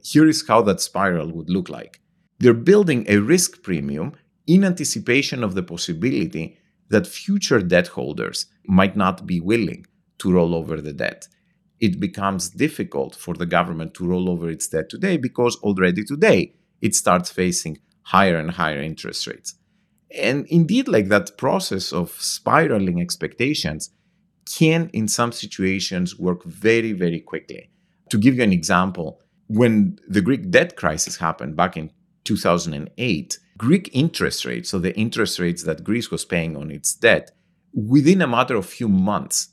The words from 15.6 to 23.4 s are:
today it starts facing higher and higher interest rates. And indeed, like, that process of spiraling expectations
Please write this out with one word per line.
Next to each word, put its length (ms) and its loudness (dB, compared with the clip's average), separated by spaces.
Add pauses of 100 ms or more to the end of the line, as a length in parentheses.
today 500 2 (260)
it 140 0
starts 360 2
facing 480 -4 (240)
higher 340 4
and 160 -4
higher 280 -2
interest 460 -8
rates. 300 -14 (600)
And 300 -2
indeed, 400 2
like, 220 4
that 280 0
process 560 -2
of 200 -4
spiraling 880 0
expectations 880 -4 (580)